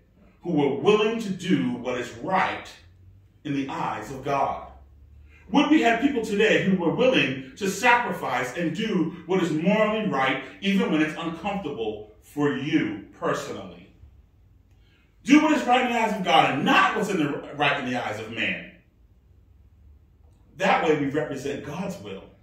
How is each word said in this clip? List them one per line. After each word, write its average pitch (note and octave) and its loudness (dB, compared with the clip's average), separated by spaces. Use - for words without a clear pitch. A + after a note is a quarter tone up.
who F3 -6
were C#3+ 2
willing A3 2
to G3 -6
do C#3+ 0
what B2 -6
is A#2 -8
right D#3 -2
in C#3+ -6
the C#3 -4
eyes D3+ -6
of B2+ -12
God. - -2
Would D4 4
we D4+ 6
have A#3 4
people A#3 0
today G3+ 2
who F#3+ 2
were D#3 0
willing C#3+ 2
to G3 -2
sacrifice G3 0
and E3+ -4
do G3+ -2
what F3 0
is D3+ 0
morally G#3 2
right, C3+ 0
even G3 2
when D#3 2
it's - 0
uncomfortable D3+ -6
for C#3+ -2
you B2+ -2
personally? F#2+ -8
Do D4 8
what D#4 4
is A#3+ 0
right B3 4
in A#3 -2
the A#3+ 0
eyes G3+ 0
of F3+ -6
God C3 4
and D#3+ -2
not D4+ 4
what's G3 -2
in F#3 -2
the - -4
right C#3+ 0
in B2 -6
the B2 -4
eyes G#2+ -6
of A2 -12
man. G2+ -6
That - 2
way D3+ 4
we C3+ 0
represent C#3 -4
God's F3+ -8
will G2+ -14